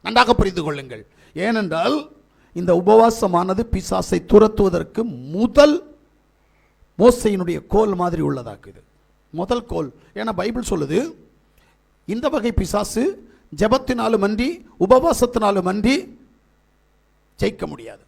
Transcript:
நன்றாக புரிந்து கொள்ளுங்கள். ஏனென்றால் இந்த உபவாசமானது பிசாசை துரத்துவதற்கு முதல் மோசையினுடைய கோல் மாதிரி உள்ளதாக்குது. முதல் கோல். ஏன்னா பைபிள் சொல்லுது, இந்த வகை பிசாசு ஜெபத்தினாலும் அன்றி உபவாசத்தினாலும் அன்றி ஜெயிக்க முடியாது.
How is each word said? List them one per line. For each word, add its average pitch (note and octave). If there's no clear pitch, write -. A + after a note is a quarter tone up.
நன்றாக A#3
புரிந்து F#3+
கொள்ளுங்கள். C3+
ஏனென்றால் G#3
இந்த F3
உபவாசமானது F#3+
பிசாசை F#3
துரத்துவதற்கு G#3
முதல் A3
மோசையினுடைய G3
கோல் G#3
மாதிரி F3
உள்ளதாக்குது. A#2
முதல் A#3
கோல். -
ஏன்னா A3
பைபிள் G#3+
சொல்லுது, F#3+
இந்த A#3+
வகை A#3+
பிசாசு G3+
ஜெபத்தினாலும் A3+
அன்றி A3
உபவாசத்தினாலும் A#3+
அன்றி G#3+
ஜெயிக்க -
முடியாது. A2